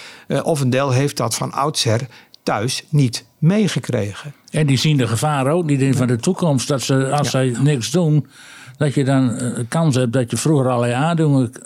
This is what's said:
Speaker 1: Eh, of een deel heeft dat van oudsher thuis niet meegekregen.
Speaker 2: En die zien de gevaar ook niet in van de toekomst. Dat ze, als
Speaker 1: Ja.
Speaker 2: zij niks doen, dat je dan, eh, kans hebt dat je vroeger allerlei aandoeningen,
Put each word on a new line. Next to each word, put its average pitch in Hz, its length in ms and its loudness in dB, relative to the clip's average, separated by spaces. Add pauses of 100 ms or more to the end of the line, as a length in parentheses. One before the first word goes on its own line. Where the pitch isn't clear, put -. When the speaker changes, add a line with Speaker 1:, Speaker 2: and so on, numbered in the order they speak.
(280)
Speaker 1:
Eh, - 180 -2
of 160 140 0
een 131 100 0
deel 135 200 0
heeft 135 260 0
dat 117 180 -4
van 135 180 -6
oudsher 135 540 -2 (360)
thuis 127 460 -4
niet 135 380 0 (120)
meegekregen. 147 960 -2 (160)
Speaker 2:
En 151 160 0
die 139 100 4
zien 151 200 2
de 127 100 2
gevaar 131 400 0
ook 170 180 0
niet 143 160 0
in 135 140 2
van 123 120 2
de 123 100 2
toekomst. 147 520 0
Dat 139 140 -2
ze, 135 280 0
als 143 100 0
Speaker 1:
Ja. 127 100 0
Speaker 2:
zij 131 320 0
niks 139 280 0
doen, 151 360 2 (500)
dat 147 180 -2
je 143 100 2
dan, 131 320 2
eh, 123 320 -4
kans 160 280 0
hebt 127 160 0
dat 123 180 0
je 117 60 -2
vroeger 143 320 2
allerlei 120 240 0
aandoeningen, 143 600 2 (140)